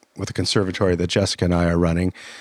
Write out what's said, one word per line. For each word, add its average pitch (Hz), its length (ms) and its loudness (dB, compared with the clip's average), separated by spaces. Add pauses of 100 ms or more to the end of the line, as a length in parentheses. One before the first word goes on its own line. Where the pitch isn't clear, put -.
(160)
with 98 120 -8
the - 60 -12
conservatory 95 640 0
that 85 120 0
Jessica 98 380 0
and 87 80 2
I 87 160 2
are 85 80 2
running, 87 340 2 (280)